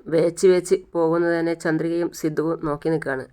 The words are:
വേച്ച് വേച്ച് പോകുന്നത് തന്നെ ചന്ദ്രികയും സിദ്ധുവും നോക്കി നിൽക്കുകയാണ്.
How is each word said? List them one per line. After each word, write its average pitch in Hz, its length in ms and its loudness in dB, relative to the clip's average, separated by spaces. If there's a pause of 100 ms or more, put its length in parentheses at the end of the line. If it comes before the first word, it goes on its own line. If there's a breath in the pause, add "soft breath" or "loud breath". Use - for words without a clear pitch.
വേച്ച് 165 420 2
വേച്ച് 180 260 2 (180)
പോകുന്നത് 170 480 2
തന്നെ 165 140 0
ചന്ദ്രികയും 165 580 -2
സിദ്ധുവും 160 520 -2
നോക്കി 147 240 -4
നിൽക്കുകയാണ്. 135 440 -2